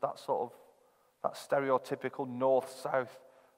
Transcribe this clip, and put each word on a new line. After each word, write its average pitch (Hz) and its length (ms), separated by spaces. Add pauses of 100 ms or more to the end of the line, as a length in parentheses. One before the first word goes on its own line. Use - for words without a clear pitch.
that - 180
sort 117 320
of, - 60 (640)
that - 100
stereotypical 135 960
north-south 131 920 (380)